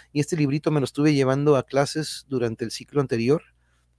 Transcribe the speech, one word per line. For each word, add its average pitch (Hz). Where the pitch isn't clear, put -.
y 147
este 156
librito 151
me 151
lo 127
estuve 147
llevando 139
a 123
clases -
durante 120
el 107
ciclo -
anterior, 127